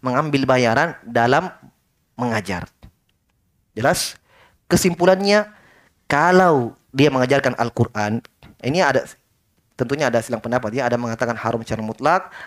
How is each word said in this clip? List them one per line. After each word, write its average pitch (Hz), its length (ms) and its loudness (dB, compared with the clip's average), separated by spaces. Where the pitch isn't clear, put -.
mengambil 135 400 -2
bayaran 127 560 2
dalam 120 480 0
mengajar. 101 540 -6
Jelas? 139 480 -4
Kesimpulannya, 190 800 2
kalau 160 720 2
dia 139 160 4
mengajarkan 131 480 0
Al-Quran, 113 640 -2
ini 147 160 -2
ada, 139 240 2
tentunya 135 320 -2
ada 117 160 0
silang 117 160 -6
pendapat. 113 320 -4
Dia 123 160 -2
ada 120 80 0
mengatakan 120 400 -4
haram 113 240 -4
secara 110 240 -6
mutlak, 131 480 -2